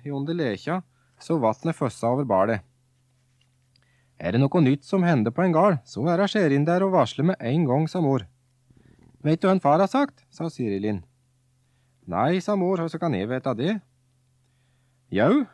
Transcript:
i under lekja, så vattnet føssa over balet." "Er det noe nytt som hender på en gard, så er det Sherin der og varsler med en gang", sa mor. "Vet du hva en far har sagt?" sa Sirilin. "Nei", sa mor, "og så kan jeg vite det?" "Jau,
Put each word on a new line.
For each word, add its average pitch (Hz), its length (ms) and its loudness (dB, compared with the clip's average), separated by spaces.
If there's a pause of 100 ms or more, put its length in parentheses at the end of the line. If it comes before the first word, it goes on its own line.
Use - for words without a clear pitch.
i 143 80 -8
under 143 240 -6
lekja, 151 440 -4 (380)
så 165 220 -2
vattnet 117 340 0
føssa 120 380 -2
over 135 160 -2
balet." 101 340 2 (1600)
"Er 87 160 -4
det 123 80 4
noe 151 180 2
nytt 139 260 2
som 190 160 0
hender 120 320 2
på 170 80 0
en 180 120 2
gard, 170 280 4
så 113 280 -8
er 170 100 0
det 202 80 0
Sherin 147 380 2
der 180 180 2
og 190 100 -2
varsler 147 380 2
med - 80 -12
en 147 240 0
gang", 143 240 0
sa 180 140 -4
mor. 135 240 0 (920)
"Vet 156 220 -2
du 196 80 2
hva - 20 4
en 190 80 2
far 156 240 4
har 190 80 -2
sagt?" 277 400 -2
sa 165 160 -8
Sirilin. 104 540 -4 (1080)
"Nei", 120 320 0
sa 208 160 -4
mor, 185 240 0
"og 165 120 -4
så 165 80 -10
kan 170 120 -2
jeg 101 160 -2
vite 131 320 -4
det?" 165 140 -2 (1400)
"Jau, 175 420 2